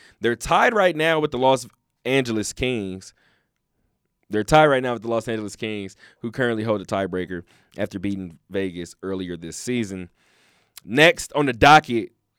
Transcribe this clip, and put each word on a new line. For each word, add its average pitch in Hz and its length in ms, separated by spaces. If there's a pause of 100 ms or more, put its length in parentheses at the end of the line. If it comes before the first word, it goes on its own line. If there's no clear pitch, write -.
(220)
They're 117 140
tied 226 380
right 185 220
now 156 240
with 151 120
the 123 80
Los 131 260 (400)
Angeles 120 480
Kings. 101 600 (1160)
They're 104 140
tied 156 240
right 131 160
now 123 100
with 110 80
the 110 60
Los 113 200
Angeles 107 280
Kings, 104 400 (240)
who 120 120
currently 117 320
hold 107 180
the 87 40
tiebreaker 92 580 (340)
after 101 200
beating 92 400 (120)
Vegas 92 520
earlier 92 360
this 82 200
season. 98 520 (760)
Next 151 480
on 147 140
the 127 60
docket 117 580 (280)